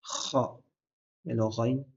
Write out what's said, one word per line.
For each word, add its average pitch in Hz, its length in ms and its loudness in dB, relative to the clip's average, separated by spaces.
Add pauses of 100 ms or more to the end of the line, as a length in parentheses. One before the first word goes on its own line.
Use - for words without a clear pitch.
Kha. - 560 -2 (680)
Et 120 80 -4
le 113 140 2
ghain 120 340 0 (140)